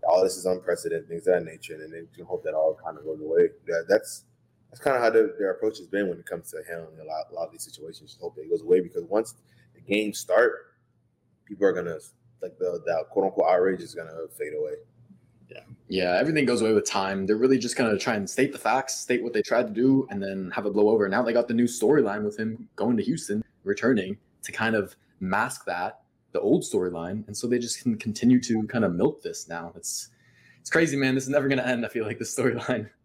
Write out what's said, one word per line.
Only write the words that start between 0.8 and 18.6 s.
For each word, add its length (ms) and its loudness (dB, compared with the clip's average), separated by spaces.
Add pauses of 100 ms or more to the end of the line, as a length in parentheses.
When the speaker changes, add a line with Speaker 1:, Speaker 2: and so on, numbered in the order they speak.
Speaker 1:
things 180 -4
of 80 6
that 80 0
nature, 320 -14
and 180 -16
then 160 -16
you 60 -20
can 100 -18
hope 200 -8
that 100 -4
all 280 0
kind 140 -10
of 60 -18
goes 180 -8
away. 280 2 (180)
Yeah, 200 -2
that's, 360 0 (460)
that's 120 -20
kinda 160 2
how 120 6
their, 280 4
their 140 0
approach 260 -2
has 100 -18
been 200 -2
when 120 -4
it 60 -20
comes 260 -10
to 160 -12
handling 340 -12
a 20 -16
lot, 280 -8
a 40 -14
lot 120 -6
of 40 -14
these 120 -16
situations. 480 -18
Just 100 -20
hope 140 -10
that 80 -14
it 60 -16
goes 120 0
away, 180 4
because 240 -6
once 320 -2 (400)
the 60 -20
games 380 -2
start, 340 2 (920)
people 220 0
are 60 4
gonna, 260 -4 (420)
like, 160 -12
the, 280 -2
that 260 -2
quote-unquote 360 2
outrage 340 4
is 120 -14
gonna 340 -10 (100)
fade 200 -8
away. 160 -6 (720)
Speaker 2:
Yeah. 120 -20 (280)
Speaker 3:
Yeah, 320 2
everything 260 2
goes 160 2
away 120 4
with 160 4
time. 380 -2
They're 100 2
really 220 4
just 180 -4
gonna 220 2
try 160 0
and 120 -2
state 240 0
the 60 -12
facts, 380 0